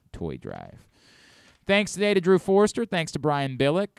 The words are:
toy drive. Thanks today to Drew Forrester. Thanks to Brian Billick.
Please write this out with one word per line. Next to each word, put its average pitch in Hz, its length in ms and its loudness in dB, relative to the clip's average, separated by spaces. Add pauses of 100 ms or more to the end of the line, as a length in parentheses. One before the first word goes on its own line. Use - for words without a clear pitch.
(120)
toy 73 260 -8
drive. 50 500 -16 (800)
Thanks 202 260 0
today 208 220 0
to 190 40 2
Drew 180 200 4
Forrester. 208 460 2
Thanks 170 260 -4
to 151 80 -6
Brian 139 360 -2
Billick. 151 420 0